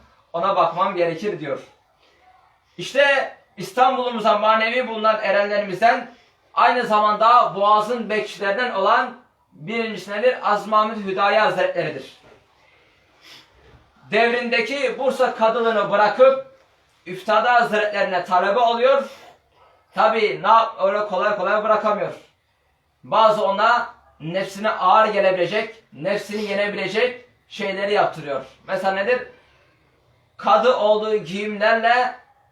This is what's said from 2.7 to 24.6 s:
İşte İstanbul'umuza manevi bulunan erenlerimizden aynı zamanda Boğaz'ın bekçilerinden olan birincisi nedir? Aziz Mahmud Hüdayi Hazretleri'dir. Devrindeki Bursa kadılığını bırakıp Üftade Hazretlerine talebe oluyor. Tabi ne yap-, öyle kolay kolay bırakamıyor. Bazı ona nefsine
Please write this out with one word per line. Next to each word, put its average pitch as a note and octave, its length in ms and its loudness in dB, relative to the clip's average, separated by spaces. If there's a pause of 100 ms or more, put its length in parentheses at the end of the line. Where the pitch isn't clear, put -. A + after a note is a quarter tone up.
İşte C#4 580 0 (200)
İstanbul'umuza B3 840 0
manevi A3 500 0
bulunan A3 340 0
erenlerimizden G3+ 880 0 (440)
aynı A#3+ 280 2
zamanda G#3+ 720 4
Boğaz'ın G#3 560 0
bekçilerinden G3+ 640 -4
olan A#3 420 0 (360)
birincisi G3+ 580 -8
nedir? A#3 320 0
Aziz G3+ 240 -2
Mahmud G#3+ 300 0
Hüdayi G3+ 420 0
Hazretleri'dir. F3+ 800 -2 (1900)
Devrindeki A#3+ 880 0
Bursa B3+ 360 0
kadılığını A3 560 0
bırakıp A#3+ 640 4 (520)
Üftade G#3+ 420 0
Hazretlerine G#3 760 0
talebe G3 340 0
oluyor. A#3+ 460 2 (880)
Tabi G3+ 480 0
ne F#3+ 60 0
yap-, A3+ 320 4
öyle G#3 260 0
kolay G3+ 300 -2
kolay D#4 280 -2
bırakamıyor. G3+ 480 -2 (920)
Bazı G#3 420 2
ona G#3+ 480 0 (260)
nefsine F#3+ 500 -4